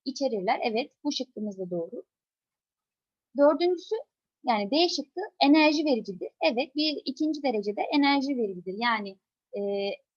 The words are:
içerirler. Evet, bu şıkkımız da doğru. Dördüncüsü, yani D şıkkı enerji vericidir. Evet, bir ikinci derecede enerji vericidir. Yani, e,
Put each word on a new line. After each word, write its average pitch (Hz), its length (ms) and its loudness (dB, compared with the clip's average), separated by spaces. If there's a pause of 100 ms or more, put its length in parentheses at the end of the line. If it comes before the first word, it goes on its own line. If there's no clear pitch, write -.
içerirler. 233 580 -2
Evet, 240 280 -2 (120)
bu 294 80 -2
şıkkımız 208 480 -8
da 185 100 -8
doğru. 175 340 -6 (1300)
Dördüncüsü, 330 580 2 (480)
yani 208 280 0
D 339 180 4
şıkkı - 320 -8 (180)
enerji 302 460 6
vericidir. 220 440 -2 (120)
Evet, 277 340 0
bir 302 300 -2
ikinci 302 380 -2
derecede 208 380 -2
enerji 277 560 2
vericidir. 185 400 -4
Yani, 214 400 -2 (400)
e, 202 40 -4 (560)